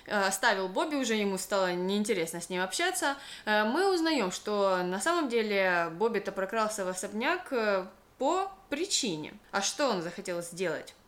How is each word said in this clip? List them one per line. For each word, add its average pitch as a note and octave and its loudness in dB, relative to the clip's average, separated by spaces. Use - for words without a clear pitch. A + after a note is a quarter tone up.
э, G3+ 2
оставил G3 2
Бобби, D4 0
уже A#3 0
ему G3+ 0
стало F#3+ 2
неинтересно F#3 0
с - -10
ним F3+ 0
общаться, D#4+ 0
э, G#3+ 4
мы F4+ 2
узнаем, D#4 2
что G3 2
на F#3 -2
самом E4 2
деле G3 2
Бобби-то G3+ 0
прокрался G#3 -2
в F3+ -2
особняк, A#3 -4
э, G#3 0
по F#4 2
причине. C4 -2
А G3 0
что C#4 0
он F#3+ 0
захотел F3 -6
сделать? E3+ -4